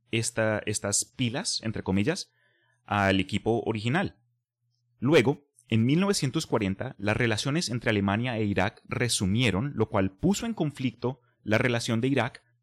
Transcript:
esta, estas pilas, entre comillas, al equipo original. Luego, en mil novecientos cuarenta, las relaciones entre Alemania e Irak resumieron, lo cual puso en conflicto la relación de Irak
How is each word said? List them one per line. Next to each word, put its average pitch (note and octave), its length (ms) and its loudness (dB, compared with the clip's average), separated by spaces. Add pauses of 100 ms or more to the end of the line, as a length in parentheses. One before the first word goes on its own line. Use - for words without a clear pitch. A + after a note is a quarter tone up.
(120)
esta, A2 540 0
estas G#2 400 -2
pilas, B2+ 580 -4
entre G#2 200 -4
comillas, G#2 480 -2 (540)
al G2 340 2
equipo A2 460 -2
original. A#2+ 520 -2 (840)
Luego, C3+ 460 4 (240)
en A2+ 160 4
mil D3+ 160 2
novecientos D#3+ 460 0
cuarenta, G2+ 500 -2
las G#2 180 0
relaciones B2 540 0
entre A#2 220 -2
Alemania G#2+ 460 0
e A2 60 0
Irak F#2+ 460 0
resumieron, A2+ 840 0
lo A2 140 0
cual G2 220 0
puso G3+ 340 0
en A#3 80 -4
conflicto C3+ 680 -4 (220)
la G#2+ 140 2
relación A#2 440 0
de C3 80 2
Irak B2 340 0 (200)